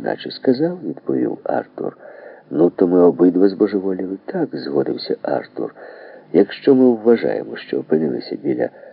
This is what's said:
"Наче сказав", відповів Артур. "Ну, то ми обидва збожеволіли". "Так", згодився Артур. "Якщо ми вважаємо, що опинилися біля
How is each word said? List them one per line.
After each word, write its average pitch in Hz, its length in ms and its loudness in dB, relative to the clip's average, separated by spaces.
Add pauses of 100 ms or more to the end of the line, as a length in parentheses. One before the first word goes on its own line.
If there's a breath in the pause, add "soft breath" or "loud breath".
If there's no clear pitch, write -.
"Наче - 280 -8
сказав", 160 540 -2
відповів - 600 -4
Артур. - 520 -6 (580 loud breath)
"Ну, 80 160 2
то - 180 0
ми 90 120 4
обидва 87 480 4
збожеволіли". 95 760 -2
"Так", 175 280 -4
згодився 131 680 -4
Артур. - 520 -6 (580 loud breath)
"Якщо 170 420 4
ми 127 200 6
вважаємо, 104 640 0
що - 240 -6
опинилися 76 560 -2
біля - 320 -4 (240 loud breath)